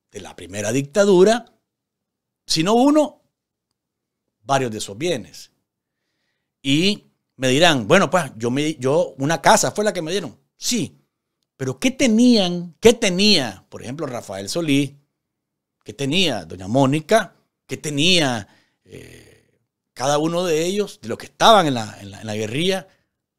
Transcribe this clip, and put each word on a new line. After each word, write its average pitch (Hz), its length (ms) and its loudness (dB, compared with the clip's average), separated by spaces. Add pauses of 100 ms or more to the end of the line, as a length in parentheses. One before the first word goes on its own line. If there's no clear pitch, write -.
(120)
de - 80 -20
la 80 160 -18
primera 101 380 -8
dictadura, 202 840 2 (880)
si - 160 -2
no 190 120 2
uno, 285 480 2 (1200)
varios 131 280 0
de 107 100 -10
esos 98 180 -12
bienes. 135 540 -8 (1080)
Y 165 440 0 (320)
me 131 100 -4
dirán, 139 400 4
bueno, 175 220 4
pues, 165 260 -2
yo 117 160 -4
me, 151 240 -2
yo, 139 420 -2
una 151 240 -2
casa 175 300 4
fue 214 140 -4
la 208 80 -2
que 175 80 -8
me 160 100 -8
dieron. 175 260 -8 (200)
Sí, 175 420 -6 (560)
pero - 240 -8
¿qué 262 120 0
tenían? 214 920 2
¿Qué 233 120 6
tenía, 185 760 0
por - 120 -16
ejemplo, 139 240 -10
Rafael 101 440 -10
Solís? 143 440 -2 (880)
¿Qué 107 100 -18
tenía 139 500 -2
doña 92 240 -14
Mónica? 147 640 0 (320)
¿Qué - 120 -12
tenía... 147 720 -2 (360)
Eh, - 760 -20 (340)
cada 143 260 0
uno 170 240 -2
de 165 220 -2
ellos, 202 360 -4
de 110 80 -12
los 117 80 -8
que - 80 -18
estaban 196 420 4
en 139 60 0
la, 107 280 -8
en 98 100 -16
la, 98 100 -18
en 113 60 -14
la 107 80 -6
guerrilla, 156 520 -4 (520)